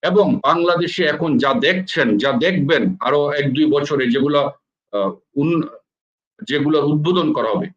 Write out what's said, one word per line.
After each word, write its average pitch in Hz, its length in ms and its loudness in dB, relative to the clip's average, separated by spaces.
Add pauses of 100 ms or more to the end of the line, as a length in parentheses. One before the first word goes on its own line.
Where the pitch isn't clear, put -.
এবং 143 320 2
বাংলাদেশে 170 680 0
এখন 151 340 0
যা 135 160 2
দেখছেন, 143 640 0
যা 135 140 0
দেখবেন 143 680 0
আরো 143 320 0
এক 139 220 -2
দুই 151 120 2
বছরে, 143 460 0
যেগুলো, 139 400 0 (400)
আহ, 101 200 -2 (240)
উন-, 156 320 0 (800)
যেগুলোর 147 380 0
উদ্বোধন 156 480 0
করা 113 180 -2
হবে 190 260 -2